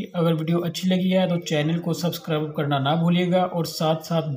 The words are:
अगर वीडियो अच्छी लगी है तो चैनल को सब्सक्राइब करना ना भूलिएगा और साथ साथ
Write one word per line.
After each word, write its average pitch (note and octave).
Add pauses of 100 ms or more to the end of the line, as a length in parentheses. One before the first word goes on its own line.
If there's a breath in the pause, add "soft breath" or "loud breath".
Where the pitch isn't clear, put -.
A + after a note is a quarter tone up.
(160)
अगर E3+
वीडियो D#3+
अच्छी E3+
लगी F#3
है F#3
तो E3+
चैनल D#3+
को E3
सब्सक्राइब D#3
करना C#3+
ना C#3
भूलिएगा F3
और E3+
साथ D#3+
साथ D#3+